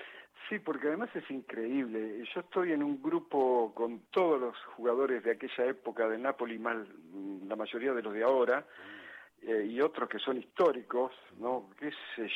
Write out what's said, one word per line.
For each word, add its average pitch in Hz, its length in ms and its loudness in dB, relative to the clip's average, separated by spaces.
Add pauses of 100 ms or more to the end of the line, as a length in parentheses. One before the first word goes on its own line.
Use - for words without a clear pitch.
(480)
Sí, 214 100 -2
porque 147 300 -2
además 214 260 -2
es 160 160 -8
increíble. 113 920 -4 (120)
Yo 180 60 -4
estoy 180 320 0
en 147 100 2
un 143 200 0
grupo 131 720 4
con 117 260 -2 (100)
todos 170 300 6
los 120 160 -2 (200)
jugadores 120 480 2
de 117 80 4
aquella 123 340 0
época 113 420 0
de 110 100 0
Napoli, 117 400 -2
más, 117 180 0 (360)
mm, 98 360 -8
la 107 80 -4
mayoría 117 380 -2
de 117 80 -2
los 104 100 -4
de 107 100 0
ahora, 127 440 4 (760)
eh, 110 280 0
y 117 100 0
otros 139 280 2
que - 100 -4
son 131 200 -2
históricos, 127 720 2 (260)
¿no? 120 400 -4
Qué 147 120 -6 (240)
sé 110 220 -4